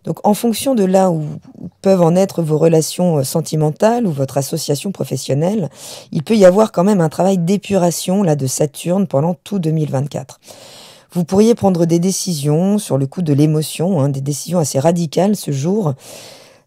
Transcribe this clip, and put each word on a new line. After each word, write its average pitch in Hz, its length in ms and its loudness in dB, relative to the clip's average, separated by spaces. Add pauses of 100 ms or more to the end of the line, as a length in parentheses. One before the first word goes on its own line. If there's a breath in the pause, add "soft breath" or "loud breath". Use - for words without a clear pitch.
Donc - 240 -6
en 208 80 4
fonction 240 400 -2
de 214 80 2
là 190 280 4
où, 160 120 -2 (360)
où - 100 -16 (140)
peuvent 190 200 4
en 165 140 4
être 190 260 0
vos 151 160 0
relations, 160 600 2
euh, 135 40 2
sentimentales 165 880 0
ou - 20 0
votre 139 280 -4
association 143 520 -4
professionnelle, 147 800 -4 (420 loud breath)
il 151 140 -4
peut 226 120 0
y 196 100 8
avoir 208 260 4
quand 175 120 0
même 202 160 4
un 156 100 2
travail 185 280 0
d'épuration 185 840 0
là, 156 100 2
de 139 140 -2
Saturne 170 580 -2
pendant 156 280 -2
tout - 260 -6
deux 160 120 -2
mille 156 180 -2
vingt-quatre. 139 500 -6 (720 loud breath)
Vous 175 120 -2
pourriez 214 300 4
prendre 180 320 2
des 165 120 2
décisions 175 800 0
sur 135 200 -2
le 139 80 0
coup 185 160 -8
de 151 100 0
l'émotion, 151 680 0
hein, 143 100 0
des 139 100 -6
décisions 147 380 -4
assez 135 200 -2
radicales 170 580 0
ce - 140 -8
jour, 151 440 -2 (720 loud breath)